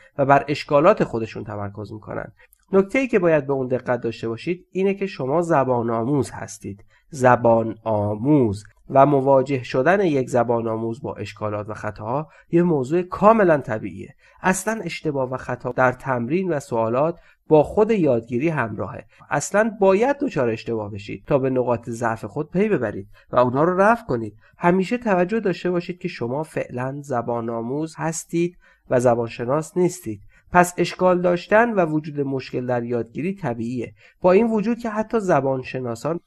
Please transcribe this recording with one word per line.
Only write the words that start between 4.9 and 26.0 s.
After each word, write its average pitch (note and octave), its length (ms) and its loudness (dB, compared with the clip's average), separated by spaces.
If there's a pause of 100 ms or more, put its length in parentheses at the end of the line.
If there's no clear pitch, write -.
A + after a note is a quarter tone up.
که G3 120 -6
شما D3+ 360 -2
زبان B2+ 480 2
آموز A#2 400 0
هستید، - 540 -14 (260)
زبان A#2 640 4 (100)
آموز، A2 800 0 (260)
و C3+ 160 8
مواجه C3+ 560 2
شدن D3+ 380 2
یک C#3+ 280 0
زبان A#2 400 0
آموز A2+ 340 -4
با G#2+ 120 -6
اشکالات G#2 540 -8
و G#2 60 -10
خطاها G#2+ 540 -6 (220)
یه E3+ 120 4
موضوع D#3+ 400 2
کاملاً F#3 560 4
طبیعیه. G2+ 560 -8 (280)
اصلاً G#3 420 -2
اشتباه C#3 460 -4
و C3 60 -6
خطا B2 360 -8
در B2+ 200 2
تمرین C#3 600 -4
و C#3+ 80 -2
سوالات B2 580 -2 (300)
با D3+ 140 8
خود G#3+ 280 2
یادگیری C3+ 580 2
همراهه. A2 560 -4 (260)
اصلاً G3+ 500 0
باید G#3 380 4
دچار C#3 300 -2
اشتباه A2 420 -4
بشید G#2 360 -12
تا D3 120 2
به C3 120 0
نقاط B2 400 0
ضعف A2+ 340 -4
خود D3 260 -8
پی G3+ 180 0
ببرید A2 400 -2 (240)
و - 60 4
اونها B2+ 260 4
رو F3+ 160 0
رفع A3+ 260 4
کنید. A2+ 300 -4 (220)
همیشه F#3 400 2
توجه G#3+ 420 0
داشته F3+ 300 -2
باشید F3 280 -4
که F3 100 -8